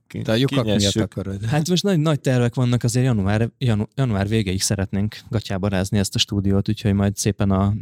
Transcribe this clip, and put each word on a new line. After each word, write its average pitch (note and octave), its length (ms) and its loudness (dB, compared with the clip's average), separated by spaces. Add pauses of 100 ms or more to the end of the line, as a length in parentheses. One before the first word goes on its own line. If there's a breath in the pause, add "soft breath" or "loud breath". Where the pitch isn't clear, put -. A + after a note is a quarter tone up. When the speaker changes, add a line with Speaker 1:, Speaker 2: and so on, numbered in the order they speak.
Speaker 1:
Ki-, - 160 -10
Speaker 2:
te A2 100 -2
a - 20 2
lyukak C3+ 300 0
miatt G#2 140 0
Speaker 1:
kinyessük. G2+ 240 2
Speaker 2:
akarod. G2 420 -6
Speaker 3:
Hát D3 240 0
most F3 140 0
nagy, G3 160 2
nagy D3+ 220 0
tervek B2 340 0
vannak, B2 280 0
azért B2 240 0
január, G#2+ 520 0
janu-, A2 360 0
január G#2 340 0
végéig F#2+ 340 0
szeretnénk G2+ 540 -2 (140)
gatyába G2+ 380 -2
rázni G2 300 0
ezt F#2+ 160 0
a - 40 -2
stúdiót, G2 500 0
úgyhogy G#2 240 0
majd G2+ 240 2
szépen G2+ 340 0
a G2 320 2